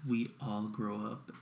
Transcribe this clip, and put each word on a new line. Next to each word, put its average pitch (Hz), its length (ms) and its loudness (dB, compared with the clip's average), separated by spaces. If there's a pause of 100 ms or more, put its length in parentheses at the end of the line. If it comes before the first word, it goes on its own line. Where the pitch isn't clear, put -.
we 120 200 6 (140)
all 107 260 0
grow 107 340 0
up 113 300 -4 (100)